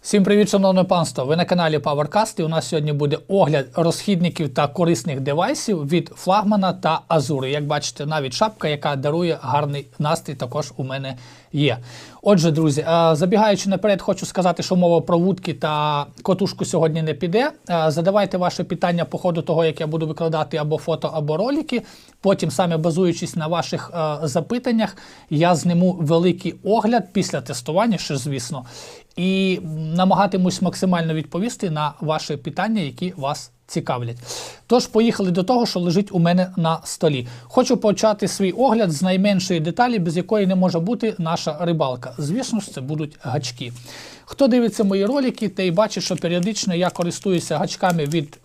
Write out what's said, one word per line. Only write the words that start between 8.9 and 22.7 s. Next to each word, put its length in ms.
дарує 460
гарний 440
настрій, 360
також 420
у 80
мене 320
є. 260
Отже, 280
друзі, 300
е, 360
забігаючи 520
наперед, 340
хочу 240
сказати, 360
що 140
мова 240
про 180
вудки 360
та 520
котушку 420
сьогодні 380
не 120
піде. 380
Е, 200
задавайте 460
ваші 260
питання 420
по 140
ходу 240
того, 220
як 160
я 60
буду 200
викладати 500
або 220
фото, 360
або 220
ролики. 460
Потім, 300
саме 260